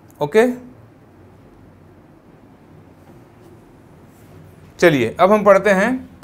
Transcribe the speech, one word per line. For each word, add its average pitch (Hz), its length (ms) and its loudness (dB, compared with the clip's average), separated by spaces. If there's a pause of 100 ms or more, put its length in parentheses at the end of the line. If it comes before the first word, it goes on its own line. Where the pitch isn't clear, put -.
(200)
ओके, 220 280 0 (4000)
चलिए 139 400 0
अब 190 120 2
हम 214 120 0
पढ़ते 196 280 2
हैं 220 380 -4 (140)